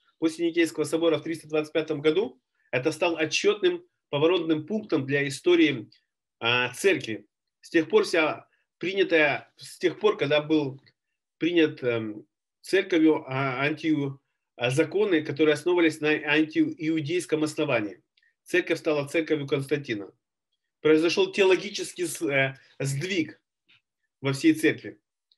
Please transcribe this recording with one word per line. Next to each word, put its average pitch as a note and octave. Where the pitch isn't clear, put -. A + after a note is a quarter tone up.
после E3
Никейского D#3+
собора D#3+
в -
триста D#3+
двадцать D3+
пятом D3+
году E3+
это C3
стал E3+
отчетным F3+
поворотным D#3+
пунктом F#3
для C#3+
истории, D3
а, B2
церкви. C#3+
С -
тех E3
пор G#3+
вся D#3
принятая, D#3+
с -
тех D#3+
пор, G#3
когда D3
был D3
принят, D#3+
эм, A2
церковью, E3
а, C3
антию-, D3
а, B2
законы, D#3+
которые D3+
основывались D#3+
на D3+
антииудейском D#3
основании, C3+
церковь F3
стала D3
церковью D#3
Константина. C#3
Произошел E3
теологический F#3
с-, D#3
э, C3+
сдвиг C#3+
во C3+
всей D#3
церкви. C3